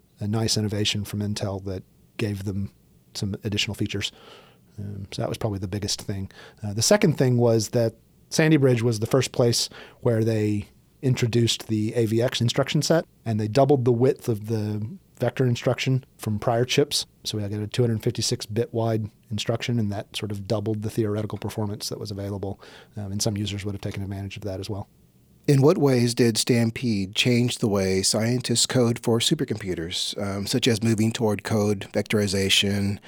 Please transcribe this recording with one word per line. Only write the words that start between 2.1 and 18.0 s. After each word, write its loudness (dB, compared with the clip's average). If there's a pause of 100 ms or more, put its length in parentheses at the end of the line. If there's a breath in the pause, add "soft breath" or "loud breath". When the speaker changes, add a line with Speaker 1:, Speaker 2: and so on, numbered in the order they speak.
Speaker 1:
gave -4
them -4 (440)
some -4
additional -2
features. -4 (680 loud breath)
Um, -10
so -8
that -2
was -4
probably -4
the -6
biggest -4
thing. -8 (340 loud breath)
Uh, -4
the -4
second 4
thing 4
was 4
that 0 (360)
Sandy 4
Bridge 4
was 0
the -2
first 2
place 2 (320 loud breath)
where 2
they 0 (340)
introduced 2
the -2
A 2
V 2
X -2
instruction 0
set, 2 (220)
and -2
they -2
doubled 4
the 4
width 0
of -4
the -4 (400)
vector 0
instruction 0 (120)
from -4
prior 2
chips. 0 (180)
So -6
we -4
got -4
a -4
two 0
hundred 2